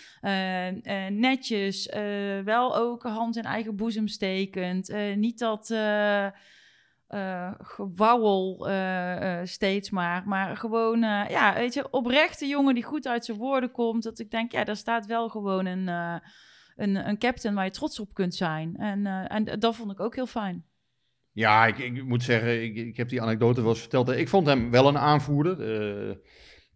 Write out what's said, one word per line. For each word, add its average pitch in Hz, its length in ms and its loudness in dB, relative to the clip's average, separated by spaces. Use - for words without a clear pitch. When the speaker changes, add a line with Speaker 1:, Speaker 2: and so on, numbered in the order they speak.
Speaker 1:
Eh, 190 480 -2
eh, 196 60 -4
netjes, 208 760 0
eh, 202 560 -4
wel 240 320 2
ook 240 260 0
hand 226 340 -4
in 226 80 -4
eigen 214 320 -4
boezem 214 320 -2
stekend. 190 800 -4
Eh, 208 280 -4
niet 226 220 0
dat, 220 320 -2
eh, 208 560 2
eh, 190 520 -6
gewauwel, 202 1080 2
eh, 185 720 -2
eh, 180 60 -6
steeds 196 440 -2
maar. 180 360 -2
Maar 190 300 -2
gewoon, 226 460 2
eh, 208 260 2
ja, - 260 4
weet 240 200 -2
je, 285 160 -4
oprechte 277 560 2
jongen 277 280 4
die 240 100 0
goed 294 220 -6
uit 233 180 -2
zijn 214 140 -8
woorden 254 320 0
komt. 233 320 0
Dat 226 160 -8
ik 220 120 -12
denk, 226 220 -4
ja, - 120 0
daar 208 120 -4
staat 226 300 -2
wel 233 220 -2
gewoon 196 380 -2
een, 185 220 -4
eh, 170 260 -4
een, 196 320 0
een 208 100 0
captain 240 360 0
waar 190 100 0
je 196 60 -2
trots - 300 -6
op 202 140 -12
kunt 180 200 -2
zijn. 160 420 -2
En, 202 300 -2
eh, 190 280 -6
en 214 100 0
d-, - 160 -6
dat 226 160 2
vond 226 160 -10
ik 196 80 -10
ook 220 140 -4
heel 254 120 -4
fijn. 190 380 -6
Speaker 2:
Ja, 110 340 6
ik, 113 120 2
ik 127 260 -6
moet 123 180 0
zeggen, 117 400 2
ik, 110 140 -6
ik 117 200 -8
heb 123 120 -4
die 123 140 -2
anekdote 113 380 4
wel 113 100 4
eens 113 100 2
verteld. 123 280 0
Ik 131 200 0
vond 190 180 4
hem 123 240 4
wel 131 180 8
een 143 100 4
aanvoerder. 147 640 2
Eh, 104 540 -4